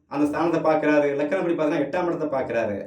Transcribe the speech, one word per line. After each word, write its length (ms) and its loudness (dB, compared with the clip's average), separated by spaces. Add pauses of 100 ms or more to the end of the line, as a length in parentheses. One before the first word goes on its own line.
(120)
அந்த 160 0
ஸ்தானத்தை 400 0
பார்க்கிறாரு. 400 4 (120)
லக்கணப்படி 360 0
பாத்தீங்கன்னா, 300 0
எட்டாம் 260 -2
இடத்தை 240 -4
பார்க்கிறாரு. 520 -2